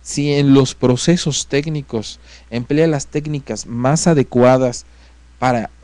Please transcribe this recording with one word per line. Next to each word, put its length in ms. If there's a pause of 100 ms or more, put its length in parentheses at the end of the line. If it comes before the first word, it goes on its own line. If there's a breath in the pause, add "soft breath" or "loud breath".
Si 320
en 220
los 220
procesos 720
técnicos 720 (300 loud breath)
emplea 360
las 220
técnicas 580
más 400
adecuadas 800 (540 soft breath)
para 300 (140)